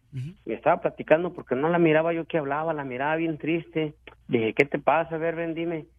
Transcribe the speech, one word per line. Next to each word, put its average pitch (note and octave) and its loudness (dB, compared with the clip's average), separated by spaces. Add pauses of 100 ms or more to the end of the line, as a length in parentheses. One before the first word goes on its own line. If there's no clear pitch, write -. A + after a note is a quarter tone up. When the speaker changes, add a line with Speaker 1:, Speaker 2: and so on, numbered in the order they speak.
(140)
Speaker 1:
Ujú. C3+ -10 (100)
Speaker 2:
Y - -6
estaba E3 2
platicando D#3+ 2
porque - -4
no C#3+ 0
la F3 4
miraba E3 4
yo E3 -6
que E3+ -2
hablaba, D3+ -2
la D3 -6
miraba C3+ -2
bien E3 -2
triste. D#3 -4 (320)
Dije, A2+ 0
"¿Qué C#3 4
te - -4
pasa? D#3+ 0
A - -4
ver, E3 -2
ven, E3 -4
dime." E3 -6 (120)